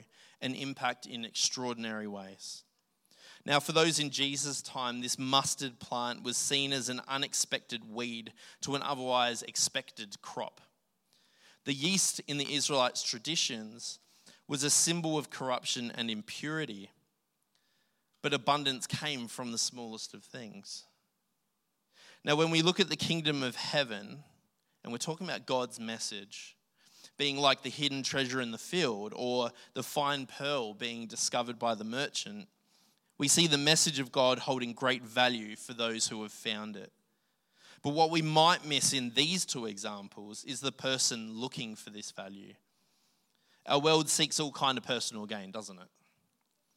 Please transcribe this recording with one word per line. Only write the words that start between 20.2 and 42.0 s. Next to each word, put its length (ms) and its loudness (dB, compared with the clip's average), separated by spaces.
things. 640 -14
Now, 120 4
when 140 4
we 120 6
look 160 4
at 100 4
the 80 -2
kingdom 460 0
of 140 -2
heaven, 640 -2
and 80 -8
we're 60 -4
talking 280 -6
about 200 -6
God's 340 -2
message, 760 -8
being 140 2
like 260 4
the 80 -6
hidden 320 -2
treasure 380 0
in 100 -2
the 80 -8
field 560 -2
or 380 0
the 100 -4
fine 420 0
pearl 480 -4
being 320 -6
discovered 500 -2
by 160 2
the 120 -4
merchant, 640 -4
we 120 2
see 180 6
the 100 6
message 440 6
of 100 -4
God 300 6
holding 320 0
great 320 2
value 500 2
for 180 -12
those 360 0
who 140 -6
have 100 -8
found 420 -6
it. 160 -14
But 100 -2
what 200 6
we 120 4
might 440 6
miss 260 4
in 220 0
these 300 2
two 220 -4
examples 760 -10
is 160 -6
the 140 -2
person 640 0
looking 420 -6
for 140 -16
this 200 -12